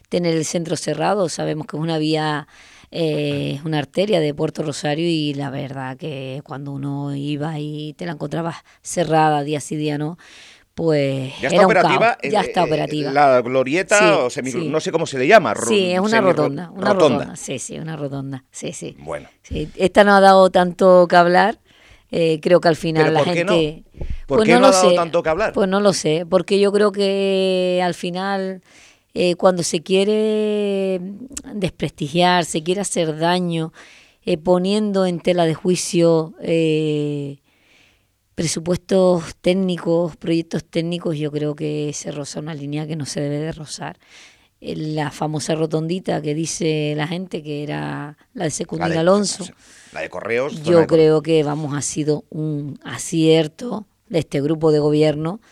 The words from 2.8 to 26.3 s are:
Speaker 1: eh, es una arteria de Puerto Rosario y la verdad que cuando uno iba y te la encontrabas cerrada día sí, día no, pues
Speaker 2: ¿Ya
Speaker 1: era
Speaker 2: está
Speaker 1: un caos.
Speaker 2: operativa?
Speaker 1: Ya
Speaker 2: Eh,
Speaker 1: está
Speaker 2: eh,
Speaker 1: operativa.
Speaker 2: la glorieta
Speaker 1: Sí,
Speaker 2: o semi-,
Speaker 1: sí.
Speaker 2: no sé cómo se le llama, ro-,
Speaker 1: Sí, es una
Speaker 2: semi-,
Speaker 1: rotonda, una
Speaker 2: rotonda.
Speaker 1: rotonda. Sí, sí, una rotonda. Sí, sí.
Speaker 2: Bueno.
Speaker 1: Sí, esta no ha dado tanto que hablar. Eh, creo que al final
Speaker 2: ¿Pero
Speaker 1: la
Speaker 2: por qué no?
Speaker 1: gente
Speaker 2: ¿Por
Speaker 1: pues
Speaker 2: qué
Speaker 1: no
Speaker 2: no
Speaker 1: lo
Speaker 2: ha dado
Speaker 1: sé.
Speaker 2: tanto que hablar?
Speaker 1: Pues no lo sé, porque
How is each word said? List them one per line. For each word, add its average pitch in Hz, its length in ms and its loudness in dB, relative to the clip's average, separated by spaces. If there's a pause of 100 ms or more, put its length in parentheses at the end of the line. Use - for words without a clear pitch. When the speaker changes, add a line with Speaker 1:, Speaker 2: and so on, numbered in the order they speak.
Speaker 1:
eh, 147 640 -2
es 139 80 -12
una 156 140 -2
arteria 180 420 0
de 147 140 0
Puerto 151 280 -4
Rosario 151 460 -4
y 156 240 -2
la 139 180 -6
verdad 131 460 -10
que 135 480 -10
cuando 143 280 -12
uno 143 420 -6
iba 147 440 -6
y 151 360 -10
te - 100 -12
la 170 80 -8
encontrabas 156 440 -6 (260)
cerrada 156 600 2
día 147 160 -4
sí, - 160 -8
día 151 200 -2
no, 151 220 -6 (560)
pues 139 640 0
Speaker 2:
¿Ya 131 80 -2
Speaker 1:
era 160 80 2
Speaker 2:
está 202 100 8
Speaker 1:
un 180 60 4
caos. 175 140 4
Speaker 2:
operativa? 170 360 2
Speaker 1:
Ya 208 180 0
Speaker 2:
Eh, 175 80 0
Speaker 1:
está 180 120 -2
Speaker 2:
eh, 170 40 2
Speaker 1:
operativa. 151 480 -2
Speaker 2:
la 139 300 6
glorieta 131 560 2
Speaker 1:
Sí, 208 60 6 (160)
Speaker 2:
o 127 100 0
semi-, 131 220 -6
Speaker 1:
sí. 160 160 -4
Speaker 2:
no 151 120 0
sé 185 120 -6
cómo 165 140 0
se 135 120 -6
le 127 80 0
llama, 165 280 6
ro-, 101 120 -4
Speaker 1:
Sí, 196 260 2
es 180 80 2
una 214 180 2
Speaker 2:
semi-, 196 100 4
Speaker 1:
rotonda, 151 420 0
una 190 220 -2
Speaker 2:
rotonda. 160 260 4
Speaker 1:
rotonda. - 180 -8
Sí, 139 220 -10
sí, - 200 -12
una 160 180 -10
rotonda. 139 540 -10
Sí, - 240 -12
sí. 147 240 -12
Speaker 2:
Bueno. 80 300 -12 (140)
Speaker 1:
Sí, 156 340 -8
esta 190 280 6
no 202 100 6
ha 196 60 8
dado 190 300 8
tanto 180 580 6
que 175 80 4
hablar. 175 420 4 (560)
Eh, 160 280 0
creo 175 180 6
que 175 80 2
al 156 80 4
final 156 280 2
Speaker 2:
¿Pero 156 100 2
Speaker 1:
la 147 100 4
Speaker 2:
por 180 80 -2
qué 175 120 0
no? 185 80 0
Speaker 1:
gente 160 320 0 (420)
Speaker 2:
¿Por 139 120 2
Speaker 1:
pues 220 80 4
Speaker 2:
qué 220 60 6
Speaker 1:
no - 80 8
Speaker 2:
no - 0 -
Speaker 1:
lo - 80 8
Speaker 2:
ha - 80 8
dado 180 140 6
Speaker 1:
sé. 175 60 6
Speaker 2:
tanto 170 260 0
que 160 80 0
hablar? 180 240 0
Speaker 1:
Pues 196 140 2
no 196 120 2
lo 202 140 4
sé, 160 340 0
porque 190 320 2